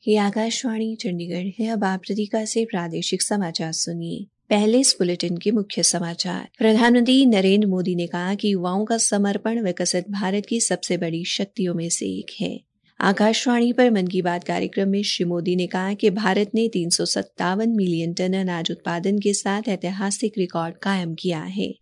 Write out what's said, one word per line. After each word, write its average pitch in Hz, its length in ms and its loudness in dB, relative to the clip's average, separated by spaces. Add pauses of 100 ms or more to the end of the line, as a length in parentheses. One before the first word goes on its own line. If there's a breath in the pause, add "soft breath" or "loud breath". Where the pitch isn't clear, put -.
ये 214 100 4
आकाशवाणी 220 760 -2
चंडीगढ़ 180 520 -6 (120)
है। 220 80 0
अब 220 160 -2
आप 190 260 0
रितिका 208 360 -2
से 226 200 0
प्रादेशिक 175 560 -4
समाचार 170 500 -2
सुनिए। 170 540 -6 (240)
पहले 214 300 4
इस 269 200 2
बुलेटिन 175 380 0
के 196 140 -2
मुख्य 208 320 -2
समाचार। 170 640 -4 (100)
प्रधानमंत्री 240 680 6
नरेंद्र 202 420 6
मोदी 185 280 0
ने 175 120 -2
कहा 180 280 -2
कि 202 180 0
युवाओं 185 320 0
का 226 120 0
समर्पण 208 680 0
विकसित 180 480 -2
भारत 196 340 -2
की 233 160 0
सबसे 180 360 -2
बड़ी 170 320 -4
शक्तियों 190 440 -4
में 165 160 -4
से - 200 -4
एक 190 320 -8
है। 185 160 -4 (420)
आकाशवाणी 226 760 2
पर 247 180 6
मन 190 160 2
की 180 140 -2
बात 175 220 -2
कार्यक्रम 196 460 -2
में 196 140 2
श्री 190 220 -2
मोदी 175 300 0
ने 180 120 0
कहा 185 260 -2
कि 208 160 2
भारत 202 460 0
ने 226 120 2
तीन 180 220 -2
सौ 175 160 0
सत्तावन 196 640 -2
मिलियन 175 440 0
टन 185 200 0
अनाज 185 380 -2
उत्पादन 175 480 -2
के 202 140 0
साथ 202 340 -2
ऐतिहासिक 196 680 -4
रिकॉर्ड 175 380 -4
कायम 185 380 -2
किया 165 260 -4
है। 185 280 -6 (140)